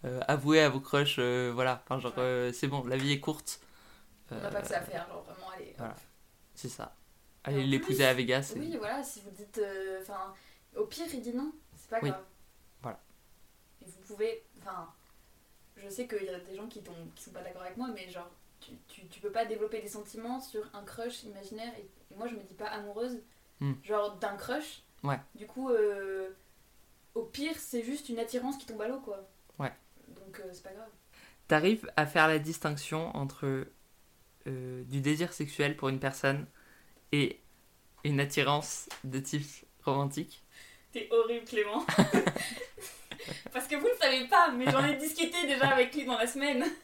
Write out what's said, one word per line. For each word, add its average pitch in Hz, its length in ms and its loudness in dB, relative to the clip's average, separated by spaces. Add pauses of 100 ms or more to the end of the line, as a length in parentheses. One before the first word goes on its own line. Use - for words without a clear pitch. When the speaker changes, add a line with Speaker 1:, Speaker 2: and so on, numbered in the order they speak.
Speaker 1:
Euh, 127 240 -2
avouez 147 320 6
à 151 80 10
vos 135 120 2
crushs, 139 400 4
euh, 123 340 4
voilà. 127 300 2
Enfin, 131 160 -2
genre, 123 180 -4
Speaker 2:
Ouais. 127 60 2
Speaker 1:
euh, 123 280 2
c'est 131 160 -2
bon, 135 160 -2
la 123 120 0
vie 139 160 2
est 139 80 2
courte. - 400 -4 (720)
Speaker 2:
On 117 40 -8
n'a - 140 -6
pas 202 120 -2
que - 60 -6
ça - 100 -2
à 135 40 -4
Speaker 1:
Euh, - 40 -8
Speaker 2:
faire, 175 220 -8
genre, - 140 -12
vraiment, - 280 -14
allez, - 200 -14
hop. - 80 -20
Speaker 1:
voilà. 117 180 -8 (580)
C'est - 140 -10
ça. - 260 -12 (520)
Speaker 2:
Et 139 40 -2
Speaker 1:
Allez 139 120 2
Speaker 2:
en 131 40 2
Speaker 1:
l'épouser 135 320 2
Speaker 2:
plus, 139 60 8
Speaker 1:
à 131 100 10
Vegas 131 400 2
et - 40 -4
Speaker 2:
oui, 311 180 -4
voilà, 226 280 -4
si 226 160 -12
vous 202 100 -16
dites, 202 280 -14
euh, 190 440 -4
enfin, 196 320 -8 (420)
au 214 80 0
pire, 302 300 -8
il 254 80 -4
dit 240 100 -6
non, 285 200 -2 (240)
c'est - 120 -20
pas 226 140 0
Speaker 1:
Oui. 147 80 2
Speaker 2:
grave. 190 140 -4 (580)
Speaker 1:
Voilà. 117 180 -8 (800)
Speaker 2:
Et - 60 -20
vous 165 200 -20
pouvez, 214 380 -2 (160)
enfin, 180 320 -12 (840)
je 202 120 -16
sais 240 200 -6
qu'il 208 160 -4
y 190 40 -4
a 180 120 -6
des 185 160 -16
gens 208 100 -10
qui 226 160 -14
t'ont, 175 100 -16 (220)
qui - 100 -18
sont - 80 -20
pas 180 100 -12
d'accord 180 200 -12
avec 185 140 -10
moi, 247 180 -4
mais 180 160 -10
genre, 175 180 -12 (320)
tu, - 120 -20 (160)
tu, - 200 -20
tu - 120 -20
peux 208 120 -4
pas 226 140 2
développer 214 340 -4
des 202 80 -10
sentiments 226 520 -8
sur 214 340 -8
un 202 80 -12
crush 233 420 -8
imaginaire. 214 540 -12
Et 202 100 -16 (280)
moi, 214 100 -6
je 240 80 -6
me 202 80 -10
dis 190 120 -18
pas 214 140 -8
amoureuse, 220 520 -6 (400)
Speaker 1:
Hmm. 139 140 0 (100)
Speaker 2:
genre, 208 320 0
d'un 196 200 -4
crush. - 460 -6 (220)
Speaker 1:
Ouais. 139 140 0 (180)
Speaker 2:
Du 208 100 -14
coup, 262 240 -4
euh, 196 580 2 (840)
au 226 80 -2
pire, 302 360 -4
c'est - 260 -4
juste 285 240 -6
une 226 100 -4
attirance 247 400 -2
qui - 80 -16
tombe 214 160 -6
à 214 60 -2
l'eau, 269 120 -4
quoi. 196 240 -8 (360)
Speaker 1:
Ouais. 147 120 -2 (360)
Speaker 2:
Donc, 190 320 -16
euh, 185 120 -10
c'est 180 120 -18
pas 190 80 -14
grave. 214 180 -16 (560)
Speaker 1:
T'arrives 180 500 4
à 151 80 6
faire 156 220 6
la 156 140 6
distinction 156 760 -4
entre, 135 480 -2 (840)
euh, 127 360 -6
du 131 180 -2
désir 151 300 2
sexuel 147 440 0
pour 135 120 0
une 135 120 0
personne 139 460 0 (680)
et 143 280 4 (640)
une 143 140 2
attirance 143 720 0 (160)
de 131 160 -4
type 143 260 -4 (380)
romantique ? 139 580 -2 (480)
Speaker 2:
T'es 226 220 -6
horrible, 233 340 4
Clément. 214 400 0
<laughs> - 1700 0
Parce 262 140 -2
que 294 100 0
vous 285 120 2
ne 494 120 6
savez 262 280 6
pas, 349 240 8
mais 254 180 2
j'en 269 140 6
ai 285 120 4
discuté 330 500 0
déjà 269 220 4
avec 254 260 6
lui 294 100 -2
dans 247 140 0
la 226 80 4
semaine. 269 380 2 (200)